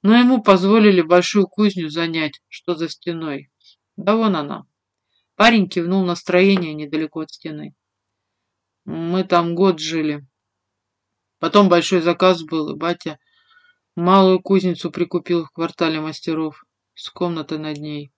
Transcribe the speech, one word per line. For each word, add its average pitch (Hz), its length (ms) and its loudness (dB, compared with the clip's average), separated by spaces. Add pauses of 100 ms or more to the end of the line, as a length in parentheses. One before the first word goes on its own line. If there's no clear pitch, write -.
Но 208 120 4
ему 247 280 4
позволили 196 580 6
большую 175 460 2
кузню 190 420 -2
занять, 160 600 -6
что - 260 -8
за 160 140 -6
стеной. 156 600 -10 (460)
Да 202 200 0
вон 214 200 0
она". 147 300 -10 (720)
Парень 220 320 4
кивнул 180 360 -2
на 175 120 -2
строение 180 580 2
недалеко 151 460 -8
от 156 120 -12
стены. 151 420 -14 (1080)
"Мы 170 400 -4
там 170 300 0
год 180 240 2
жили. 151 480 -6 (1120)
Потом 190 300 4
большой 175 320 2
заказ 170 420 0
был, 156 280 -6
и 151 60 -10
батя 160 420 -8 (760)
малую 185 460 4
кузницу 180 500 -2
прикупил 170 540 -4
в - 60 -18
квартале 160 500 -6
мастеров 156 640 -8 (300)
с - 160 -20
комнатой 165 480 -6
над 151 200 -10
ней. 147 400 -12